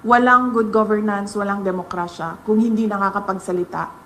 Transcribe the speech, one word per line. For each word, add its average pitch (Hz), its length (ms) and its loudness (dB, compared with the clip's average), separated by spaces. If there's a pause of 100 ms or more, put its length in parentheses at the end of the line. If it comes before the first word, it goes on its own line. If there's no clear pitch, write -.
Walang 247 480 4
good 220 240 0
governance, 208 640 0
walang 202 240 -4
demokrasya 175 800 -6
kung 214 160 2
hindi 220 300 2
nakakapagsalita 196 960 -4 (180)